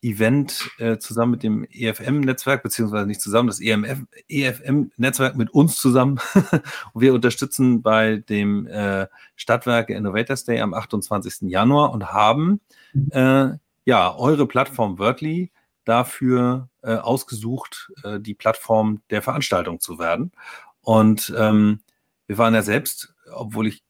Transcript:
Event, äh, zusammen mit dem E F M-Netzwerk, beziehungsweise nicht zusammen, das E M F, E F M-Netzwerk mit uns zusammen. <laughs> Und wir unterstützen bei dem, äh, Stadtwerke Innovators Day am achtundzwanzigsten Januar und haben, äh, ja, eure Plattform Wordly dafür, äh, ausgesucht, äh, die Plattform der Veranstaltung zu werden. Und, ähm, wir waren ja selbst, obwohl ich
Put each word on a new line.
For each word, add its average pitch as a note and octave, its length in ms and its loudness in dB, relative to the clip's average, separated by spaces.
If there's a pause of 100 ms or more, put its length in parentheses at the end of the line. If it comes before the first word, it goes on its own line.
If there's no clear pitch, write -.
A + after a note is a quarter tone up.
Event, A#2+ 760 0
äh, A2+ 180 -2
zusammen A#2 360 -2
mit A#2+ 100 -2
dem A2 280 -2
E A#2+ 160 -6
F A2 140 -4
M-Netzwerk, C3 640 -2
beziehungsweise G#2+ 440 -4
nicht G#2 140 -6
zusammen, A2+ 280 2
das F#2+ 120 -4
E G2+ 80 -2
M G#2 160 0
F, C3 140 -8 (320)
E C#3 140 -2
F B2+ 200 -4
M-Netzwerk C3+ 720 0
mit A#2 140 -2
uns D3+ 260 4
zusammen. C3 420 4 (140)
<laughs> - 640 0
Und A2+ 80 0
wir C3 100 8
unterstützen B2 720 2
bei A2 340 2
dem, G2+ 500 -2
äh, G2 420 -4 (280)
Stadtwerke A#2+ 560 0
Innovators A2 520 -4
Day A#2 180 -2
am G2+ 100 -4
achtundzwanzigsten G#2 800 -6
Januar B2 420 2
und G#2 220 -8
haben, D3 480 2 (480)
äh, C3 380 4 (360)
ja, F#2+ 320 4
eure C#3+ 300 2
Plattform A#2 520 -2
Wordly D#3 540 -2 (320)
dafür, B2 840 0 (100)
äh, A2+ 140 -2
ausgesucht, A#2+ 1000 -6 (100)
äh, G#2 180 -8
die G#2+ 120 -12
Plattform A2 800 0
der G#2+ 100 -2
Veranstaltung F2+ 600 -4
zu E2 180 -10
werden. F2 340 -4 (480)
Und, A2 560 4
ähm, G#2+ 440 2 (460)
wir G2+ 120 -8
waren A2+ 160 4
ja A2 80 4
selbst, G#2 500 -4 (180)
obwohl A2 360 -6
ich - 240 -6